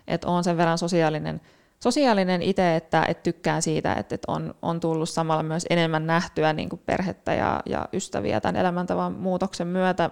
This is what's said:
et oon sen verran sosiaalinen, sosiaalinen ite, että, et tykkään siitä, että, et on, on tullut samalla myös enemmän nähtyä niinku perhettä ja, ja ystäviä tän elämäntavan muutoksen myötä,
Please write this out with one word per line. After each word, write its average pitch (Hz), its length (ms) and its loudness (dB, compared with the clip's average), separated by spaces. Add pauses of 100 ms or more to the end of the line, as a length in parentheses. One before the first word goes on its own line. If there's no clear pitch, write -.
et - 180 -4
oon 175 180 0
sen 175 140 0
verran 165 200 2
sosiaalinen, 160 640 0 (420)
sosiaalinen 208 580 2
ite, 180 340 4
että, 165 320 2
et - 160 -4
tykkään 165 380 0
siitä, 160 320 0
että, - 220 -4
et - 120 -10
on, 156 340 -4
on 170 180 -2
tullut 160 300 -2
samalla 160 340 0
myös 160 260 -2
enemmän 160 380 2
nähtyä 165 460 2
niinku 165 240 -4
perhettä - 560 -2
ja, - 320 0
ja - 280 -2
ystäviä - 480 -2
tän 180 140 -2
elämäntavan 180 580 0
muutoksen 185 540 -4
myötä, 180 440 0